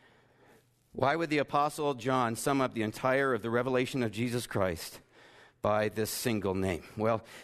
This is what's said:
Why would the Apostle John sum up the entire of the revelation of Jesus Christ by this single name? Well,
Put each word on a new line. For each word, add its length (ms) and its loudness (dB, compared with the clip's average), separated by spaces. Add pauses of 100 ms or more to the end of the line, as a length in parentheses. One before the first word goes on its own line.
(920)
Why 240 2
would 120 -2
the 100 2
Apostle 560 0
John 420 0
sum 240 0
up 120 0
the 100 -2
entire 500 2
of 80 -2
the 80 -4
revelation 520 0
of 100 0
Jesus 360 -2
Christ 540 -2 (600)
by 280 2
this 220 -2
single 420 0
name? 300 0 (120)
Well, 300 0 (180)